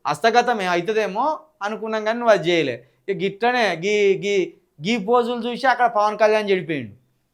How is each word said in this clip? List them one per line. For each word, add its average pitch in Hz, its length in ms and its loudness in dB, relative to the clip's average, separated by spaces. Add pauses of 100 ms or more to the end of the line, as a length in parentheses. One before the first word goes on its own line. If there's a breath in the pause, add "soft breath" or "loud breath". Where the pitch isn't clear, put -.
హస్తగతం 226 540 2
ఏ-, 185 40 -2
అవుతుందేమో 208 760 -2 (220)
అనుకున్నాం, 214 420 -6
కానీ 226 140 -2
నువ్వు 233 140 4
అది 175 180 2
చేయలే. 143 380 0 (200 soft breath)
ఇక 196 80 -4
గిట్టనే 196 580 0
గీ, 196 440 2
గీ, 185 360 -2 (340)
గీ 226 160 -2
పోజులు 240 440 0
చూసి 240 180 -4
అక్కడ 240 200 2
పవన్ 214 320 0
కళ్యాణ్ 214 320 2
చెడిపోయిండు. 151 500 -4 (340)